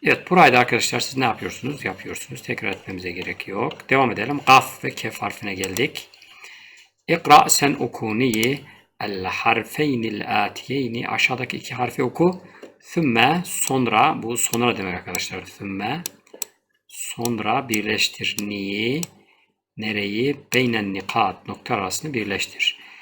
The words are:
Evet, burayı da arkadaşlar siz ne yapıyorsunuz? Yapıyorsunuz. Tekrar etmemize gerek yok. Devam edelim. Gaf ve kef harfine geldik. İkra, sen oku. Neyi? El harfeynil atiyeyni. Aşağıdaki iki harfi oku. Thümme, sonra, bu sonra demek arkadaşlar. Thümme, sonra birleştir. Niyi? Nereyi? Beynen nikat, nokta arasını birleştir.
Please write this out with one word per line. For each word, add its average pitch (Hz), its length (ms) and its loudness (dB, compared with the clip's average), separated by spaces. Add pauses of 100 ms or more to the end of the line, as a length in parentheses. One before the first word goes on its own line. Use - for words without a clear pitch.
Evet, - 260 2
burayı 165 240 10
da 123 60 8
arkadaşlar 120 400 2
siz - 180 -6
ne 131 80 2
yapıyorsunuz? 120 600 -4
Yapıyorsunuz. - 560 -10
Tekrar 110 280 -6
etmemize 92 420 -10
gerek 87 360 -10
yok. 110 420 -6
Devam 131 220 6
edelim. 123 360 -4
Gaf - 360 6
ve 131 120 -6
kef - 260 -8
harfine 101 320 -6
geldik. 95 560 -2 (960)
İkra, 147 420 8
sen 143 300 4
oku. 113 400 -2
Neyi? 127 420 2 (380)
El 98 260 -6
harfeynil 113 1200 0
atiyeyni. 123 640 -4
Aşağıdaki 123 500 -2
iki - 160 -10
harfi 123 300 -2
oku. 170 400 0 (500)
Thümme, 143 520 2
sonra, 127 800 2
bu 117 140 -4
sonra 117 400 0
demek 92 180 -6
arkadaşlar. 90 500 -8
Thümme, 104 580 -8 (840)
sonra 120 840 -4
birleştir. 107 680 -2
Niyi? 104 600 -4 (760)
Nereyi? 107 600 -2 (160)
Beynen 117 400 2
nikat, 98 540 -2
nokta 107 280 -6
arasını 101 380 -2
birleştir. 101 640 -2 (240)